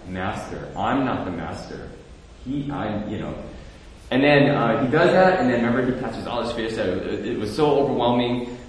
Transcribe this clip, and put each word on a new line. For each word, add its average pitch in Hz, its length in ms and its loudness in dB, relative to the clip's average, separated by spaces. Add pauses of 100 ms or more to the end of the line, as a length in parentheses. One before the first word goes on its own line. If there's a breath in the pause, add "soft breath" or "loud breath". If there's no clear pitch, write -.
master. 90 720 -8
I'm 123 260 0
not 110 220 -2
the 95 60 -6
master." 82 580 -10 (560)
He, 143 260 -6
I'm, 104 380 -6
you 104 80 -6
know. - 180 -6 (760 loud breath)
And 131 120 4
then, 143 260 6
uh, 113 360 2
he 127 40 0
does 170 220 4
that, 185 300 6
and 127 80 2
then 117 160 2
remember 127 280 2
he 120 60 -4
catches 113 260 -6
all 120 180 -4
this 120 100 -4
fish 110 220 -4
that 107 120 0
it, - 380 -4
it 120 120 -2
was 104 160 -4
so 147 260 4
overwhelming 123 760 0 (140 loud breath)